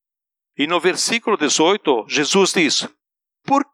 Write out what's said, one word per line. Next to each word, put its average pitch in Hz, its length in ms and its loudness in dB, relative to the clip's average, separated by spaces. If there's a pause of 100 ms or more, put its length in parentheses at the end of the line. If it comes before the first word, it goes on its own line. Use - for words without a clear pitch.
(580)
E 143 80 0
no 170 140 0
versículo 185 580 -2
dezoito, 151 720 0
Jesus 165 460 0
diz, 156 340 0 (580)
"Por 277 180 0 (100)